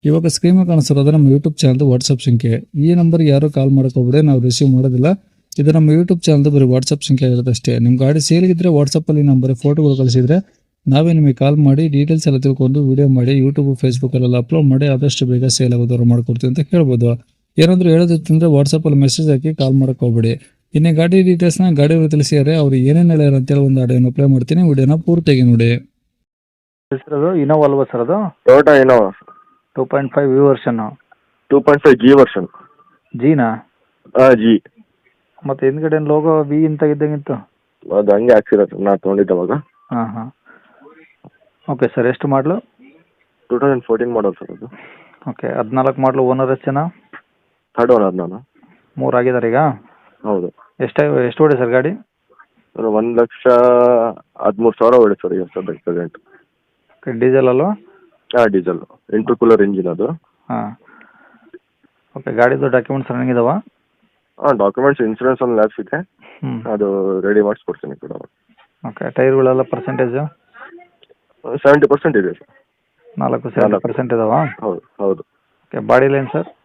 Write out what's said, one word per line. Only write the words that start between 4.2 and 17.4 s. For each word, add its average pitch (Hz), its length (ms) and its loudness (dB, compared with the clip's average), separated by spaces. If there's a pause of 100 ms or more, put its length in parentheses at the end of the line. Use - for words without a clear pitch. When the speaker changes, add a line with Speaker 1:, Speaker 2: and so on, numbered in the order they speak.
Speaker 1:
ನಾವು 135 140 2
ರಿಸೀವ್ 127 320 0
ಮಾಡೋದಿಲ್ಲ. 127 320 0 (540)
ಇದು 147 120 2
ನಮ್ಮ 156 200 4
YouTube 170 280 0
ಚಾನಲ್ದು 147 320 2
ಬರೀ 139 140 4
WhatsApp 131 420 -2
ಸಂಖ್ಯೆ 131 200 0
ಆಗಿರುತ್ತೆ 123 240 -2
ಅಷ್ಟೇ. 120 280 -2
ನಿಮ್ 120 180 2
ಗಾಡಿ 139 220 0
ಸೇಲ್ಗಿದ್ರೆ 175 500 0
WhatsApp-ಅಲ್ಲಿ 147 540 0
ನಂಬರ್ 131 320 2
ಫೋಟೋಗಳು 147 420 0
ಕಳಿಸಿದ್ರೆ 127 400 2 (500)
ನಾವೇ 156 260 2
ನಿಮಗೆ 147 200 2
ಕಾಲ್ 139 240 0
ಮಾಡಿ 147 300 2
ಡೀಟೇಲ್ಸ್ 151 400 0
ಎಲ್ಲ 135 120 0
ತಿಳ್ಕೊಂಡು 135 500 0
ವಿಡಿಯೋ 139 180 2
ಮಾಡಿ 131 320 2
YouTube, 139 300 0
Facebook-ಅಲ್ಲೆಲ್ಲ 127 680 -2
ಅಪ್ಲೋಡ್ 143 300 0
ಮಾಡಿ 135 200 2
ಆದಷ್ಟು 135 380 -2
ಬೇಗ 123 200 -2
ಸೇಲ್ 123 280 0
ಆಗೋದವ್ರು 120 320 0
ಮಾಡ್ಕೊಡ್ತೀವಿ 120 440 0
ಅಂತ 131 100 -4
ಕೇಳ್ಬೋದು. 127 560 0 (420)